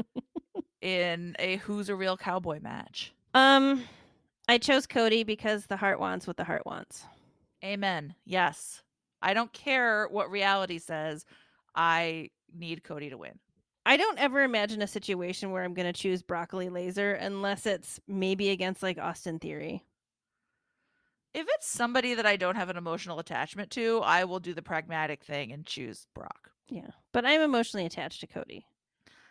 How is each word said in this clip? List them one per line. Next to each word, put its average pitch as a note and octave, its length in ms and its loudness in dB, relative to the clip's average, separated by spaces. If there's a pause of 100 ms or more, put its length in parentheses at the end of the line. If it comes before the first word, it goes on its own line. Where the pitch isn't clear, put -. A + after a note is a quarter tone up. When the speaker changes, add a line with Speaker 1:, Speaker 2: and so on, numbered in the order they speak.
(800)
Speaker 1:
in F3 580 0
a F#3 180 0
Who's G#3 320 -4
a G3+ 60 0
Real F#3 220 0
Cowboy F3 440 -2
match? - 520 -10 (200)
Speaker 2:
Um, C4+ 500 8 (640)
I A#3+ 100 6
chose C4+ 300 4
Cody A3+ 360 4
because G#3+ 440 -2
the G3 100 -4
heart G3 220 2
wants F#3 280 -4
what F3 100 -8
the E3+ 60 -6
heart - 220 -4
wants. - 380 -12 (600)
Speaker 1:
Amen. F#3+ 520 -4 (100)
Yes. F3 560 -2 (400)
I G3 120 0
don't A3+ 180 0
care A#3+ 580 0
what G3 220 -2
reality G3 480 0
says. D#3 460 -6 (500)
I E3 540 2 (260)
need E3 280 -10
Cody D3 260 -10
to B2+ 80 -12
win. D2+ 220 -16 (460)
Speaker 2:
I C4+ 120 8
don't F4+ 220 2
ever C#4 240 4
imagine G#3+ 380 0
a G3+ 60 0
situation F#3+ 640 -4
where F#3 120 -2
I'm F3+ 100 -4
gonna F3 200 -2
choose F3+ 280 0
Broccoli F3+ 480 -6
Laser F#3 440 -2
unless G3 520 -2
it's - 420 -2
maybe F#3+ 420 0
against, F#3 340 -2
like, F3+ 140 -2
Austin E3 420 -6
Theory. D#3 440 -8 (1500)
Speaker 1:
If D#4+ 160 -6
it's D5+ 180 -2
somebody B3 480 0
that A3+ 100 0
I G#3 100 6
don't F3+ 200 0
have F#3 140 -2
an F3 80 -8
emotional E3+ 420 -6
attachment D#3+ 520 -6
to, A3+ 320 2
I F3 220 6
will F3+ 140 -4
do F3 140 -8
the E3 80 -8
pragmatic D#3+ 600 -4
thing C#3+ 280 -6
and D3 140 -12
choose - 400 -10 (100)
Brock. - 340 -16 (180)
Speaker 2:
Yeah, G#3+ 200 -12 (260)
but A#3+ 120 2
I'm D4+ 160 6
emotionally A#3 440 2
attached E3 360 -8
to - 60 -12
Cody. - 380 -12 (640)